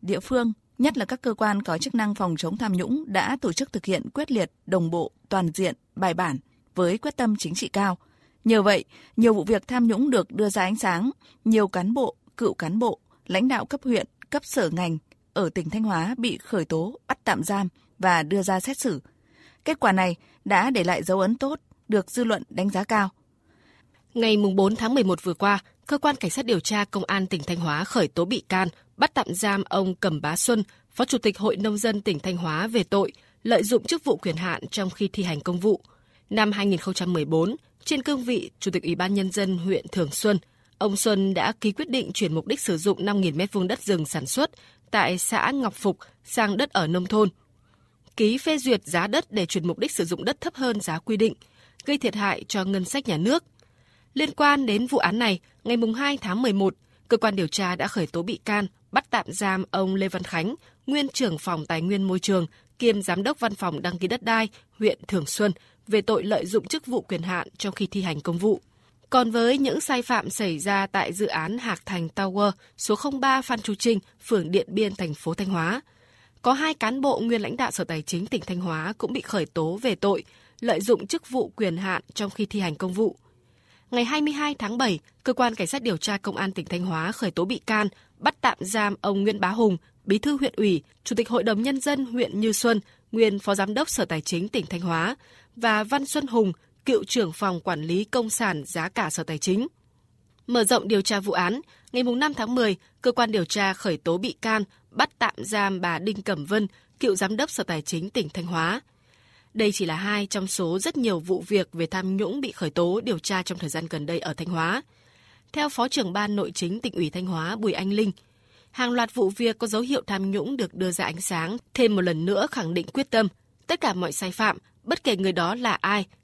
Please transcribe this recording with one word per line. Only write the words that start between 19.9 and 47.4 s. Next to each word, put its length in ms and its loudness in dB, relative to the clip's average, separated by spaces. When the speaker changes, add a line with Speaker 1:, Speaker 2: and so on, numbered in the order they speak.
Speaker 1:
này 240 2
đã 240 4
để 140 2
lại 200 0
dấu 160 2
ấn 160 2
tốt, 240 -4
được 240 2
dư 120 0
luận 260 0
đánh 200 -2
giá 140 0
cao. 260 2
Speaker 2:
Ngày 240 4
mùng 180 4
bốn 200 6
tháng 180 0
mười 100 6
một 200 2
vừa 100 0
qua, 260 2
Cơ 100 0
quan 180 2
Cảnh 160 -4
sát 140 -4
điều 140 2
tra 260 0
Công 180 -4
an 240 0
tỉnh 160 -4
Thanh 140 -4
Hóa 260 -2
khởi 240 2
tố 180 0
bị 240 -2
can, 180 2
bắt 160 2
tạm 200 0
giam 300 0
ông 320 0
Cẩm 260 -2
Bá 140 -2
Xuân, 280 2
Phó 140 -2
Chủ 120 0
tịch 200 0
Hội 200 0
Nông 200 0
dân 240 0
tỉnh 180 0
Thanh 180 -4
Hóa 300 -2
về 160 2
tội 280 2
lợi 200 4
dụng 200 2
chức 200 -2
vụ, 140 2
quyền 180 -2
hạn 320 -4
trong 220 -4
khi 240 -2
thi 100 -2
hành 180 -4
công 180 -4
vụ. 220 2
Năm 220 2
hai 140 0
nghìn 140 2
không 140 -4
trăm 200 -2
mười 120 0
bốn, 300 2
trên 180 0
cương 200 0
vị 360 -2
Chủ 120 -4
tịch 120 -2
Ủy 120 0
ban 180 0
Nhân 180 0
dân 260 0
huyện 340 -2
Thường 200 0
Xuân, 280 2
ông 180 0
Xuân 380 2
đã 180 0
ký 100 2
quyết 180 -4
định 240 -2
chuyển 200 0
mục 140 -2
đích 120 -2
sử 180 -2
dụng 280 0
năm 160 2
nghìn 160 0
mét 160 -2
vuông 140 0
đất 160 -4
rừng 220 0
sản 200 -6
xuất 260 0
tại 260 2
xã 340 0
Ngọc 220 -2
Phục 240 -2
sang 340 0
đất 120 0
ở 180 0
nông 180 0
thôn. 240 4